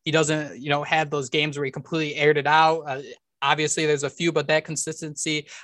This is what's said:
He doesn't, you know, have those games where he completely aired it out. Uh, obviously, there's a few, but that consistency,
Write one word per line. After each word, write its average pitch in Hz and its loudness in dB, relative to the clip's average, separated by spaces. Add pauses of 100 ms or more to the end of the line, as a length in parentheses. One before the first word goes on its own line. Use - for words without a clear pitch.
He 156 -2
doesn't, 151 0
you 147 -4
know, 147 0
have 156 0
those 143 -4
games 147 -2
where 143 -2
he 135 -4
completely 156 -4
aired 147 4
it 143 -2
out. 160 4
Uh, 139 -6 (400)
obviously, 151 2
there's 147 2
a 139 -2
few, 165 -2
but 147 0
that 156 2
consistency, 151 -6 (160)